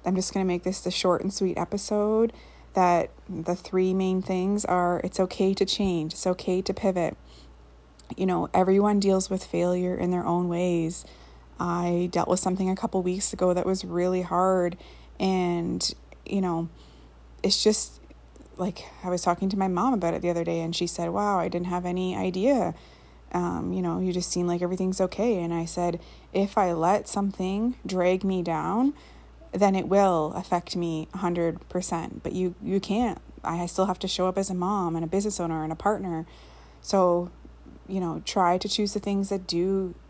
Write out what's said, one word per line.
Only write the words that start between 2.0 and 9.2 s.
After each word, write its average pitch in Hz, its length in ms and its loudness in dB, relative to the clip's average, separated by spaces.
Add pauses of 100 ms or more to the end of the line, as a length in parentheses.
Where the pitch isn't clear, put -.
that 175 360 4 (180)
the 170 280 -4
three 185 380 0
main 185 280 2
things 190 440 0
are, 175 380 2
it's - 160 -4
okay 190 360 2
to 196 100 2
change. 175 480 0
It's - 140 -4
okay 185 340 0
to 185 120 -2
pivot. 180 440 0 (1000)
You 185 100 0
know, 175 280 0
everyone 196 460 4
deals 190 300 2